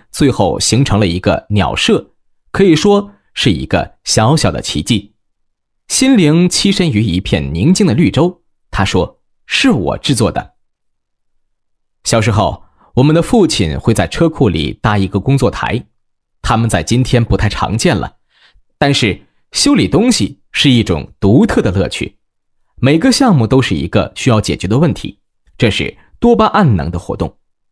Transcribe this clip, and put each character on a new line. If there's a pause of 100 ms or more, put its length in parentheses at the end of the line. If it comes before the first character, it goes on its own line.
(100)
最
后
形
成
了
一
个
鸟
舍， (380)
可
以
说 (200)
是
一
个
小
小
的
奇
迹。 (720)
心
灵
栖
身
于
一
片
宁
静
的
绿
洲， (280)
他
说 (260)
，“是
我
制
作
的。” (1500)
小
时
候， (300)
我
们
的
父
亲
会
在
车
库
里
搭
一
个
工
作
台， (580)
他
们
在
今
天
不
太
常
见
了。 (640)
但
是 (280)
修
理
东
西 (120)
是
一
种
独
特
的
乐
趣， (580)
每
个
项
目
都
是
一
个
需
要
解
决
的
问
题， (380)
这
是 (240)
多
巴
胺
能
的
活
动。 (340)